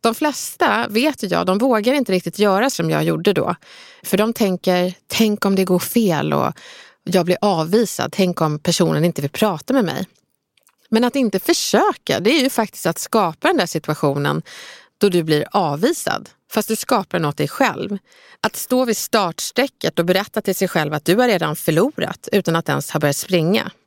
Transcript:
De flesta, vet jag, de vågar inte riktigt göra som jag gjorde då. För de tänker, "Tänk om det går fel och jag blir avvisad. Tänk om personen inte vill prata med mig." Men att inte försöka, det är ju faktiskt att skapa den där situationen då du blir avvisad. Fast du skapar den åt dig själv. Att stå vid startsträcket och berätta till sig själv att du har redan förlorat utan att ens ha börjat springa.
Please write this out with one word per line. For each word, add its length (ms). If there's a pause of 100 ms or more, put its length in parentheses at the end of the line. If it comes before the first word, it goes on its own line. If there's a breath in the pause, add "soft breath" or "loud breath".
De 140
flesta, 720
vet 420
jag, 140
de 120
vågar 360
inte 180
riktigt 280
göra 300
som 200
jag 140
gjorde 300
då. 220 (480 loud breath)
För 140
de 160
tänker, 600 (140)
"Tänk 380
om 100
det 80
går 160
fel 540
och 200 (500 loud breath)
jag 220
blir 160
avvisad. 720
Tänk 300
om 180
personen 460
inte 160
vill 100
prata 420
med 120
mig." 220 (840)
Men 140
att 120
inte 240
försöka, 800
det 100
är 140
ju 60
faktiskt 360
att 140
skapa 480
den 100
där 80
situationen 760 (560 loud breath)
då 120
du 140
blir 280
avvisad. 800 (220)
Fast 160
du 80
skapar 440
den 60
åt 120
dig 100
själv. 500 (440 soft breath)
Att 140
stå 300
vid 120
startsträcket 1000
och 60
berätta 360
till 140
sig 120
själv 260
att 120
du 100
har 120
redan 280
förlorat 760
utan 240
att 140
ens 220
ha 80
börjat 160
springa. 560 (160)